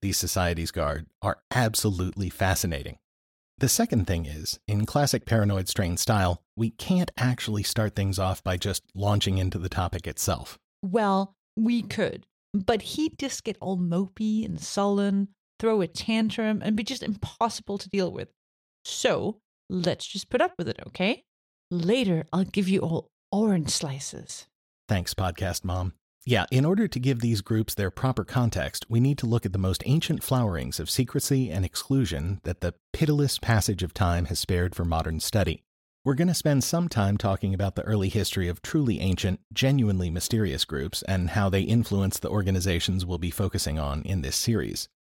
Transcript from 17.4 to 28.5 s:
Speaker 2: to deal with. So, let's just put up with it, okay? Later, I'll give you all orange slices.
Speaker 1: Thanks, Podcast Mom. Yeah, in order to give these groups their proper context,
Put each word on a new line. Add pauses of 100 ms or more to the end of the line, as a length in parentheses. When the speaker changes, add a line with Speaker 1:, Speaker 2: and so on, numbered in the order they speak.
Speaker 2:
to
deal
with. (560)
So, (300)
let's
just
put
up
with
it,
okay? (480)
Later,
I'll
give
you
all (220)
orange
slices. (420)
Speaker 1:
Thanks,
Podcast
Mom. (320)
Yeah,
in
order
to
give
these
groups
their
proper
context,